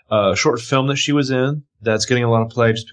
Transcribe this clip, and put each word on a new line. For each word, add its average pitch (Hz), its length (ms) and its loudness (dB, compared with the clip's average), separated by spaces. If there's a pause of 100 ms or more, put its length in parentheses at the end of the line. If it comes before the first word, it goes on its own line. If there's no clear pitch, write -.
(120)
Uh, 101 220 2
a - 20 -2
short 120 260 0
film 135 260 0
that 139 100 -2
she 147 140 -2
was 139 200 0
in 139 320 -2 (180)
that's 107 240 -2
getting 123 180 0
a 120 80 0
lot 113 120 2
of 113 60 -4
play 117 220 2
just 110 220 -8